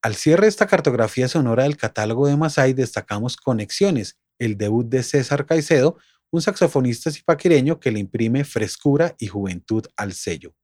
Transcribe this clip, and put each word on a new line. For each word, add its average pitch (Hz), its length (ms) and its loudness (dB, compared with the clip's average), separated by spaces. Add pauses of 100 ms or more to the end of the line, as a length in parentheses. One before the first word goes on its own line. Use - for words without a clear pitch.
Al 110 120 -2
cierre 165 280 4
de 220 60 6
esta 208 180 2
cartografía 127 600 0
sonora 127 360 2
del 147 120 -2
catálogo 113 500 -2
de 143 100 2
Masai 143 360 2
destacamos 113 640 -4
Conexiones, 123 840 -2 (200)
el 110 180 -2
debut 110 320 -2
de 127 140 0
César 139 420 -2
Caicedo, 156 540 2 (340)
un 165 80 0
saxofonista 147 720 0
zipaquireño 156 720 2
que 127 100 0
le 107 80 -2
imprime 113 460 -2
frescura 147 760 0
y 110 80 -8
juventud 98 600 -6 (100)
al 101 180 -6
sello. 85 500 -10